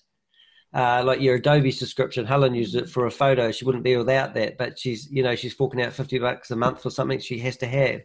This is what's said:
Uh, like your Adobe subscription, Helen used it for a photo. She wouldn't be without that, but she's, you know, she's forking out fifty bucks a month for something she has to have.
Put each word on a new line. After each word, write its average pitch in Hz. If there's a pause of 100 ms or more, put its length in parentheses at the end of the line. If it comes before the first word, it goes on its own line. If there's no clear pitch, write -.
(760)
Uh, 123
like 131
your 131
Adobe 143
subscription, 127
Helen 131
used 117
it 120
for 123
a 113
photo. 123
She -
wouldn't 123
be 127
without 135
that, 110
but 120
she's, 123
you 139
know, 123
she's 117
forking 127
out 113
fifty 131
bucks 123
a 117
month 123
for 127
something 135
she 120
has 127
to 127
have. 131